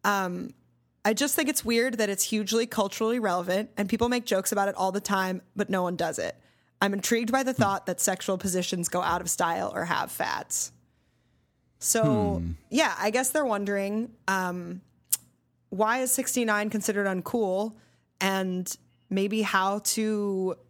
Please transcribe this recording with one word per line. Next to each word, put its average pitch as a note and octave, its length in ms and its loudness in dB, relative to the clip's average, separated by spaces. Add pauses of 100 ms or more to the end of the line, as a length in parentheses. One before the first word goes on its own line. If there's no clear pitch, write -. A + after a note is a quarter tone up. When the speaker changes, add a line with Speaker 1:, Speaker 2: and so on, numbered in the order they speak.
Speaker 1:
Um, F#3 500 0 (500)
I G#3+ 100 4
just C#4+ 200 2
think D#4 140 2
it's - 160 -2
weird A#3 340 2
that G#3+ 100 2
it's G3 160 -2
hugely A3 420 0
culturally A3+ 520 0
relevant F#3 580 0
and G3+ 120 0
people A#3 200 2
make B3 160 0
jokes F#3+ 280 0
about G3+ 160 2
it G3 80 -2
all F#3+ 160 0
the G3 80 -2
time, F#3+ 420 0 (140)
but G3 120 -2
no F#3+ 140 0
one F3+ 140 -2
does E3 220 -2
it. E2 180 -4 (440)
I'm G3+ 140 4
intrigued A3+ 360 0
by C4 140 2
the C4 80 0
Speaker 2:
Hmm. B3 100 2
Speaker 1:
thought G3 240 2
that F3+ 140 -4
sexual F#3 380 0
positions F3+ 500 -2
go F3+ 140 -2
out F3 180 0
of F3 100 -4
style E3+ 420 0
or F3+ 120 -4
have - 260 -2
fads. - 600 -4 (1040)
So, G#2+ 640 2
Speaker 2:
Hmm. E2+ 100 -4 (180)
Speaker 1:
yeah, B3 280 2
I G#3 120 2
guess B3+ 200 0
they're D#4 140 0
wondering, G3+ 680 -2 (160)
um, F3+ 540 -2 (920)
why G#3+ 280 2
is B3+ 120 -2
sixty-nine G#3+ 600 0
considered G3+ 360 0
uncool, G3 680 -2 (440)
and F#3+ 560 0 (340)
maybe G3+ 320 0
how G3 360 2 (160)
to G3+ 640 0 (140)